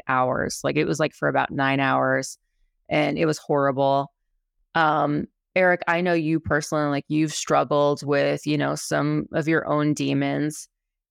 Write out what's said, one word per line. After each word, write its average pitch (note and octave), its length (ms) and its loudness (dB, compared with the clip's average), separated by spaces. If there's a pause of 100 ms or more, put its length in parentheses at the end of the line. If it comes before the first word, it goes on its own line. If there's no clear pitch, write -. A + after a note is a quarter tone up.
hours. B2+ 560 -2
Like, C#3+ 140 -2
it D3+ 80 2
was, D#3 140 -2
like, D#3 140 -2
for - 140 -4
about C3+ 240 0
nine C3+ 300 0
hours, C3 560 0 (500)
and D3+ 300 0
it D#3+ 80 0
was D#3 140 -2
horrible. C#3 720 0 (640)
Um, D3+ 500 2 (300)
Eric, F3+ 320 4
I E3+ 140 2
know F3+ 120 2
you D#3+ 260 0
personally, D3+ 500 -2
like, C#3+ 180 -2
you've D#3 260 0
struggled C#3+ 720 2
with, C#3+ 420 0
you D3 100 0
know, C#3+ 180 0
some D3+ 580 -2
of D#3 140 -2
your D#3+ 200 0
own D3+ 260 0
demons. C#3+ 760 -2 (440)